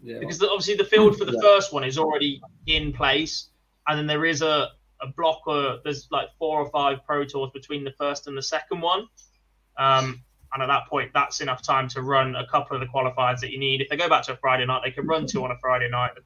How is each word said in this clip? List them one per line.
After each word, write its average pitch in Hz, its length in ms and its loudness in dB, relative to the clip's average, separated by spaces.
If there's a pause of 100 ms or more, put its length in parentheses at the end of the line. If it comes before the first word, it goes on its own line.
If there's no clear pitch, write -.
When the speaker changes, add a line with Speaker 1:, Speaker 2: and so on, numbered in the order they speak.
Speaker 1:
Yeah. 117 160 -12
Speaker 2:
Because - 180 -8
the, 196 100 0
obviously 196 280 0
the 190 100 0
field 214 320 8
for 202 80 -2
the 120 80 -4
Speaker 1:
Yeah. 117 80 -2
Speaker 2:
first 196 320 8
one 139 100 -2
is 131 140 -4
already 147 420 0 (280)
in 151 260 -2
place, 147 560 -2 (380)
and 151 100 0
then 151 80 -2
there 151 200 0
is 160 180 0
a, 151 260 2 (320)
a 139 60 -10 (100)
block, 165 300 0
or 143 360 0
there's, 143 280 -8
like, 143 160 -2 (100)
four 156 220 -2
or 147 100 -2
five 143 380 0
Pro 147 180 -2
Tours 135 260 -6
between 143 320 -10
the 135 140 -10
first 143 300 -6
and 139 100 -10
the 135 60 -8
second 170 380 -6
one. 180 260 -2 (720)
Um, 131 420 2 (320)
and 135 80 -4
at 131 60 -2
that 135 200 2
point, 135 260 -4
that's - 260 0
enough 135 220 -4
time 135 260 0
to 127 140 -8
run 131 340 0
a 120 100 -6
couple 143 300 -2
of 123 60 -4
the 127 60 -8
qualifiers 127 520 0
that - 120 -8
you 131 60 -10
need. 135 220 0
If 135 80 -4
they 147 80 -4
go 170 140 0
back 147 140 4
to 131 100 -6
a - 20 -12
Friday 127 300 2
night, 127 180 0
they 131 80 -2
can 143 160 -8
run 160 180 0
two 135 200 -4
on 123 60 -4
a 123 80 -6
Friday 123 300 0
night. 123 240 0
The - 120 -20